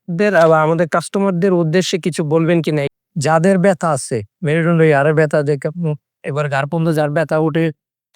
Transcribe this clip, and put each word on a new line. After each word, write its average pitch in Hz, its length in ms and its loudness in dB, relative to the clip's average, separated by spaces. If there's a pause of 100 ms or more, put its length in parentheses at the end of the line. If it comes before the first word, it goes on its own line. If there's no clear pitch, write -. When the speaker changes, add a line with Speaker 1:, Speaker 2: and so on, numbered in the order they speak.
Speaker 1:
দের, 190 260 0
আবার 160 260 6
আমাদের 165 260 0
কাস্টমারদের 190 640 -2
উদ্দেশ্যে 175 460 0
কিছু 170 240 -4
বলবেন 165 380 0
কি 160 100 -2
না? 151 100 -2 (360)
Speaker 2:
যাদের 165 400 2
ব্যথা 180 340 0
আছে, 127 300 -4 (220)
মেরুদণ্ড 160 380 0
এই 156 120 4
আরে 143 200 2
ব্যথা 151 300 2
যে 147 140 0
কাপ-, 156 380 -6 (280)
এবার 147 260 -4
ঘাড় 139 180 -2
পর্যন্ত 165 280 -2
যার 151 140 0
ব্যথা 156 300 -2
উঠে, 160 320 0 (440)